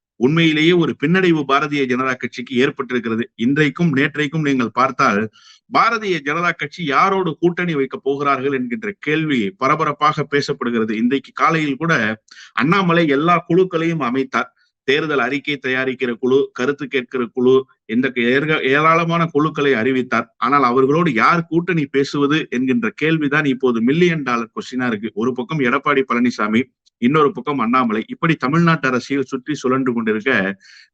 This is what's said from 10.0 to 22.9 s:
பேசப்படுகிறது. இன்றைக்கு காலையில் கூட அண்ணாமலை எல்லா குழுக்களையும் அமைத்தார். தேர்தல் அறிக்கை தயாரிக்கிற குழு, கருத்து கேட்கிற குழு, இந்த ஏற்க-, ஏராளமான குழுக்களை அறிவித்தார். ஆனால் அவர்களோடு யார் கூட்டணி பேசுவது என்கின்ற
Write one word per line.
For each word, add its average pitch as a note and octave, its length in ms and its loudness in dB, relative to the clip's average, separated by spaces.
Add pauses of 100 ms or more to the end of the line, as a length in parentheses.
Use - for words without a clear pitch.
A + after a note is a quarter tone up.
பேசப்படுகிறது. A#2+ 680 -2
இன்றைக்கு B2 380 -2
காலையில் D3+ 440 0
கூட E3 160 -2 (600)
அண்ணாமலை E3+ 540 2
எல்லா D#3 320 2
குழுக்களையும் E3 640 0
அமைத்தார். B2+ 460 -2 (380)
தேர்தல் D3 360 2
அறிக்கை C#3+ 340 -4
தயாரிக்கிற C3 560 -2
குழு, C3 260 2 (120)
கருத்து C#3 360 -4
கேட்கிற B2+ 380 -4
குழு, B2 300 2 (340)
இந்த B2 180 0 (160)
ஏற்க-, D3+ 440 2
ஏராளமான E3 600 2
குழுக்களை D3 460 0
அறிவித்தார். A#2+ 540 0 (100)
ஆனால் C3+ 280 2
அவர்களோடு C3+ 480 2
யார் D#3+ 340 2
கூட்டணி E3+ 400 0
பேசுவது C#3+ 520 0 (100)
என்கின்ற B2 440 0